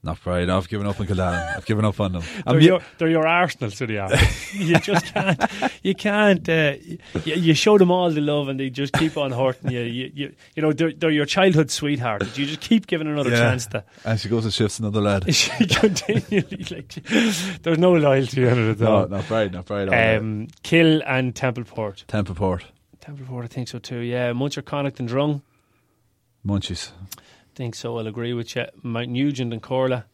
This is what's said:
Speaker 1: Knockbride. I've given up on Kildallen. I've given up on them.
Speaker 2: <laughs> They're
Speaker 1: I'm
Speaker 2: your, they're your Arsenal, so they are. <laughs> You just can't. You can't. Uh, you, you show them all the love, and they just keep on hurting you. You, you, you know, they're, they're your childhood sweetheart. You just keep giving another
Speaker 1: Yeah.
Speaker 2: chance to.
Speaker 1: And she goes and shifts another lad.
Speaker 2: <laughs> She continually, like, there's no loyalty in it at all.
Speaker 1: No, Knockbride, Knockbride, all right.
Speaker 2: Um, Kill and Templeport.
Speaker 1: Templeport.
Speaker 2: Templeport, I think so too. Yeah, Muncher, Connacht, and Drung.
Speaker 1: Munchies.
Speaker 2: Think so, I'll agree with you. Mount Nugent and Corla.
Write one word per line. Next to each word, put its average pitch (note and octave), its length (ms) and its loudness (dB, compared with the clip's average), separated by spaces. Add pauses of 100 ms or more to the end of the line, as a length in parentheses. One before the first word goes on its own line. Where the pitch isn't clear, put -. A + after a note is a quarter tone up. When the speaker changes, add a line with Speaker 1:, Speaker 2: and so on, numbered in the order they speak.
Speaker 1:
Knockbride. F2 460 -4
I've F#2 180 0
given G2+ 200 -6
up G2+ 120 -4
on G2+ 80 -4
Kildallen. F2+ 320 0 (180)
I've F#2+ 100 -12
given G#2+ 180 0
up G#2+ 160 0
on F#2+ 120 0
them. F2 100 -6 (120)
Speaker 2:
<laughs> G3+ 120 -10
They're B2 80 2
Speaker 1:
I'm - 80 6
Speaker 2:
your, F3+ 180 6 (160)
they're D#3+ 140 0
your D#3+ 180 2
Arsenal, E3 420 0
so G2+ 140 -8
they A2 140 -4
are. G2 120 -4
<laughs> C#3 100 4 (320)
You E3+ 280 2
just F3 340 -2
can't. F#3+ 260 0 (420)
You F#3+ 120 0
can't. G#3 540 2
Uh, D#3+ 240 2 (520)
you, D#3 120 -4
you E3 180 4
show G#3+ 240 6
them F3+ 140 6
all F3+ 180 2
the D3+ 100 0
love, D3 280 0
and C3+ 100 -4
they C3+ 120 -4
just C3+ 240 -4
keep D#3+ 220 0
on C#3+ 140 -2
hurting B2+ 400 -2
you. B2 120 -4
You, A#2 300 -6
you, C#3+ 220 -10 (220)
you D#3 60 -2
know, D#3 100 2
they're, D#3+ 200 0
they're D#3+ 180 0
your D3+ 160 2
childhood D#3+ 440 4
sweetheart. A#2 640 -2
You C#3 100 -2
just D#3 140 -8
keep - 280 2
giving D#3 180 -2
another D3 240 0
Speaker 1:
Yeah. A#2+ 60 4
Speaker 2:
chance A#2+ 320 2
to. A#2 160 -6 (200)
Speaker 1:
And A2+ 140 0
she G2+ 100 -6
goes A2+ 160 0
and G#2+ 80 0
shifts G#2+ 280 0
another G#2+ 200 -2
lad. G2+ 340 2
Speaker 2:
<laughs> - 0 -
She - 160 0 (160)
continually, G3 1040 0
like, D#3+ 240 -14 (680)
there's E3 160 2
no F3+ 140 6
loyalty C3+ 520 4
in B2 140 4 (120)
it G#2+ 100 -2
at A2+ 80 4
all. G2+ 180 4
Speaker 1:
No, G2 120 -6
Knockbride, G#2 340 0
Knockbride, G2 360 -6
all G2+ 40 2
right. A2+ 240 4
Speaker 2:
Um, A2 320 -4 (160)
Kill E3 420 4
and B2+ 300 -2
Templeport. A2 720 -6
Speaker 1:
Templeport. F#2+ 560 -2 (360)
Speaker 2:
Templeport, C3 440 -14
I A#2 40 -12
think B2 200 -8
so B2+ 100 -12
too. A#2+ 220 -10
Yeah, A#2+ 320 -2
Muncher, C3+ 320 -4
Connacht, C#3 340 -4
and B2 100 -6
Drung. C#3+ 340 0 (1000)
Speaker 1:
Munchies. G2 460 -4 (640)
Speaker 2:
Think A#2+ 200 -8
so, A#2 240 -8
I'll A2 80 -4
agree A#2 260 -6
with A#2 240 -6
you. A#2+ 100 -4 (160)
Mount A#2+ 260 -4
Nugent B2+ 440 -2
and A2+ 100 -8
Corla. C3 520 -2